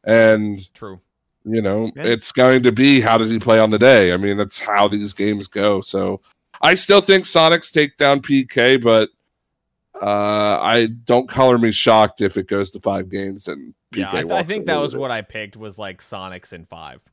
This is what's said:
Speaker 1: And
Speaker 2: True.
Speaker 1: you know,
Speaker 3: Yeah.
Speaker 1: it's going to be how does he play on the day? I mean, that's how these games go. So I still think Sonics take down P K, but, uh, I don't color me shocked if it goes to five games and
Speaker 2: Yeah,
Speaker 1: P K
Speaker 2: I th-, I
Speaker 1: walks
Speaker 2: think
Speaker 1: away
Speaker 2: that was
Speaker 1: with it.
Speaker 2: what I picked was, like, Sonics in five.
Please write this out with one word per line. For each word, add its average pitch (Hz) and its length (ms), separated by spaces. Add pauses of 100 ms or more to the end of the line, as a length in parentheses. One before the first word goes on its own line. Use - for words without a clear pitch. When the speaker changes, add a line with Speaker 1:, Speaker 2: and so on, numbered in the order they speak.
Speaker 1:
And 107 680
Speaker 2:
True. 95 260 (440)
Speaker 1:
you 110 180
know, 104 340
Speaker 3:
Yeah. 143 100
Speaker 1:
it's 117 260
going 127 320
to 123 80
be 135 280
how 113 180
does 110 120
he 113 100
play 110 200
on 110 100
the 107 100
day? 113 320
I 90 60
mean, 101 200
that's 101 220
how 104 280
these 104 260
games 101 340
go. 101 340
So 95 400 (400)
I 160 120
still 196 280
think 190 240
Sonics 165 460
take 147 260
down 143 240
P 135 240
K, 131 320
but, 113 320 (920)
uh, 104 600
I 113 260 (180)
don't 123 240
color 131 300
me 113 120
shocked 110 500
if 98 160
it 92 100
goes 98 240
to 101 80
five 98 300
games 98 380
and 71 260 (200)
Speaker 2:
Yeah, - 140
Speaker 1:
P - 40
K - 60
Speaker 2:
I - 60
th-, 170 80
I - 20
Speaker 1:
walks 175 140
Speaker 2:
think 208 140
Speaker 1:
away - 120
Speaker 2:
that 147 80
was 147 120
Speaker 1:
with - 40
it. 131 40
Speaker 2:
what 131 100
I 113 100
picked 104 340
was, 107 220
like, 95 240
Sonics 92 520
in 85 120
five. 76 360 (120)